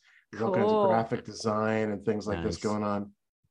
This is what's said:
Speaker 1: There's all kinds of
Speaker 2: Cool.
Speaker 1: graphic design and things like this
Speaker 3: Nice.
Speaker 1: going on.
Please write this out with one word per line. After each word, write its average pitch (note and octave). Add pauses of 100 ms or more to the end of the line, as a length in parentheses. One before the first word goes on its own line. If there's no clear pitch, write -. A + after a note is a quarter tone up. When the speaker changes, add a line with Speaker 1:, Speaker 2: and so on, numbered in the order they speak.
(320)
Speaker 1:
There's G#2
all A3+
kinds F#3+
of G#3+
Speaker 2:
Cool. G#3+
Speaker 1:
graphic A2+
design A2
and G2+
things G#2+
like F#2+
this E2+
Speaker 3:
Nice. -
Speaker 1:
going G#2+
on. G2+ (400)